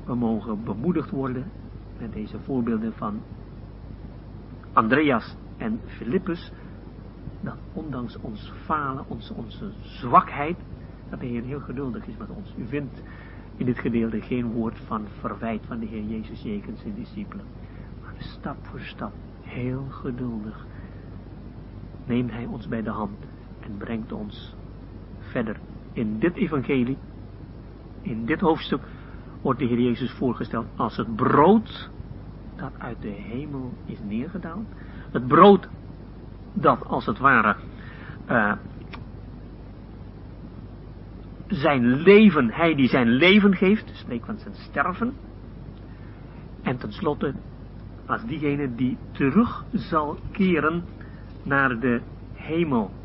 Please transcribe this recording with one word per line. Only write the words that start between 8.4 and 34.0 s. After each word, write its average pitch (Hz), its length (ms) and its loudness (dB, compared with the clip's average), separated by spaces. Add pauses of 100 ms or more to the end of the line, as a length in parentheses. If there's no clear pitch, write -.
falen, 143 440 -2
onze, - 260 -10
onze 110 460 -10
zwakheid, 147 760 2 (540)
dat - 100 -8
de 143 60 -6
Heer 120 160 -2
heel 135 180 -6
geduldig 123 460 -6
is 113 100 -10
met 101 140 -10
ons. 95 280 -12
U 127 80 -6
vindt 143 360 -6 (540)
in 123 100 0
dit 123 120 2
gedeelte 113 420 2
geen 117 320 -2
woord 113 340 -2
van 107 200 -4 (140)
verwijt 110 460 -4
van 120 120 -6
de 113 80 -4
Heer 107 180 -6
Jezus 110 380 -6
jegens 104 380 -6
zijn 107 140 -8
discipelen. 101 500 -10 (580)
Maar - 160 -12
stap - 480 -10
voor 131 140 -10
stap, - 320 -10 (280)
heel 131 500 -4
geduldig, 120 760 -6 (1400)
neemt 123 240 0
hij 117 160 -6
ons 120 220 -8
bij 117 140 -2
de 110 80 -2
hand 104 280 -4 (420)
en 104 160 -10
brengt 110 360 -6
ons 107 420 -10 (640)
verder. 110 420 -4 (320)
In 107 260 -2
dit 170 160 4
evangelie, 135 640 2 (1040)
in 113 240 -4
dit 156 140 0
hoofdstuk, 156 400 4 (600)
wordt 131 180 2
de 123 80 2
Heer 117 140 4
Jezus 120 320 2
voorgesteld 117 540 -2 (100)
als 113 200 -2
het 113 200 -2
brood 147 720 6 (680)
dat 139 220 -8
uit 117 240 -8
de 113 60 -6
hemel 123 640 -6 (120)
is - 160 -8